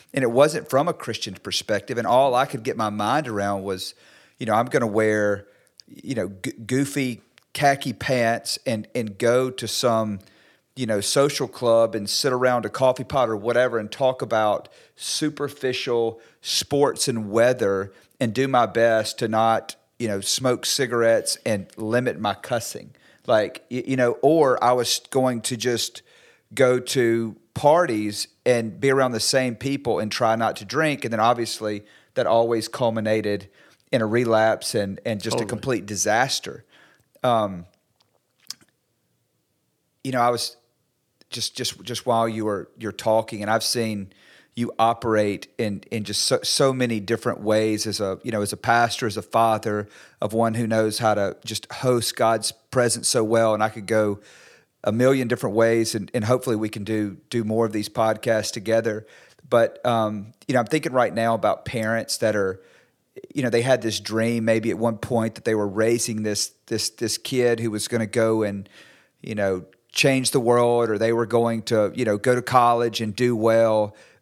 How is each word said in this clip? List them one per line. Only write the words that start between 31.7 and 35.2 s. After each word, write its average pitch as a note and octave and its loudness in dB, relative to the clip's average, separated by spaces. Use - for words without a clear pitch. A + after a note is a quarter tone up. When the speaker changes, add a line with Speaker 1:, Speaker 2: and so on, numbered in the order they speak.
Speaker 1:
that B2+ 0
always A#2 2
culminated G#2+ -2
in B2 2
a A2 0
relapse A2 2
and, G2+ -2
and G#2+ -4